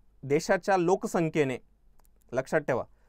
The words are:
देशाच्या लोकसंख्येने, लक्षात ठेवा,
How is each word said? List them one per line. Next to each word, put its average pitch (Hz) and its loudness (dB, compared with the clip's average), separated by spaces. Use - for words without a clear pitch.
देशाच्या 180 0
लोकसंख्येने, 165 0
लक्षात 143 -2
ठेवा, 123 -2